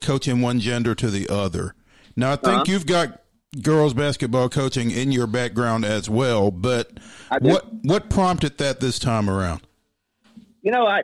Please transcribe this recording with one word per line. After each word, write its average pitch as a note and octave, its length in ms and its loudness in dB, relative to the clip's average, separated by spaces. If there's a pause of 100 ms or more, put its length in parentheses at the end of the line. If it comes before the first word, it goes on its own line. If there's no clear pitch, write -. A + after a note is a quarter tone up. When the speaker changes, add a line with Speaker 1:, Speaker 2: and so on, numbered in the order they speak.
Speaker 1:
coaching C3 400 0
one B2 180 0
gender A#2+ 360 0
to A2+ 160 -2
the G2 180 -4
other. F#2 460 -4 (400)
Now, B2+ 160 0
I C#3+ 60 -2
think C3+ 180 -2
Speaker 2:
Uh-huh. C3 140 2
Speaker 1:
you've F#3+ 180 -2
got E3+ 340 0 (400)
girls D3+ 320 4
basketball B2+ 560 0
coaching B2+ 400 -2
in B2+ 220 0
your B2 160 0
background A2+ 580 -2
as G#2 240 -2
well, A2 400 2
but A2+ 400 -2 (400)
Speaker 2:
I C3 80 0
do. C3 120 6
Speaker 1:
what, F#3 160 4 (180)
what G3 260 0
prompted F3+ 480 0
that C#3 220 -2
this B2+ 180 -2
time A2 320 0
around? F#2 320 -2 (1000)
Speaker 2:
You G3 80 0
know, B3 140 2
I, G3+ 180 2